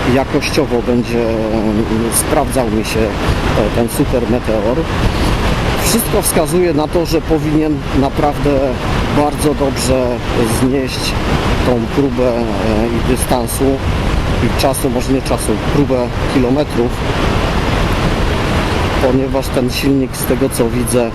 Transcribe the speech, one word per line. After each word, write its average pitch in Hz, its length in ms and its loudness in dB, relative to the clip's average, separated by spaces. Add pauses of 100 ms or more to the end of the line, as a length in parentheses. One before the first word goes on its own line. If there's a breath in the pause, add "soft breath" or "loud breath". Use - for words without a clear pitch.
(140)
jakościowo 127 720 0
będzie, 117 340 0
em, 113 140 0 (800)
sprawdzał 127 560 0
mi 107 140 0
się, 110 160 -2
e, - 760 0
ten 120 120 2
Super 135 420 0
Meteor. 113 460 0 (1080)
Wszystko 170 380 0
wskazuje 170 520 2
na 151 140 0
to, 165 180 0
że 160 140 0
powinien 151 560 0 (240)
naprawdę 139 500 0 (680)
bardzo 147 380 0
dobrze 131 520 0 (540)
znieść 131 520 0 (540)
tą 123 140 2 (160)
próbę, 127 320 2
e, 117 140 0 (440)
i 117 240 0
dystansu, 127 540 0 (800)
i - 180 0
czasu, 135 280 0
może 120 220 0
nie 135 100 0
czasu, 120 300 -2 (220)
próbę 127 220 2 (380)
kilometrów, 131 560 2 (2250)
ponieważ 131 400 0
ten 123 240 0
silnik, 135 460 0
z 135 80 -4
tego 131 240 0
co 120 220 0
widzę 117 440 0